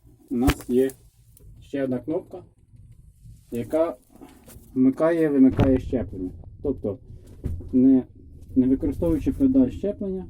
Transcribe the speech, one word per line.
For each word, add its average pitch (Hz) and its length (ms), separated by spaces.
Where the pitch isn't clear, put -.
у 127 60
нас 131 340
є 131 200
ще 139 240
одна 123 140
кнопка, - 460
яка 156 460
вмикає, 156 540
вимикає 131 500
щеплення. 98 520
Тобто, 107 360
не, 131 300
не 127 120
використовуючи 143 640
педаль 131 380
щеплення, 185 600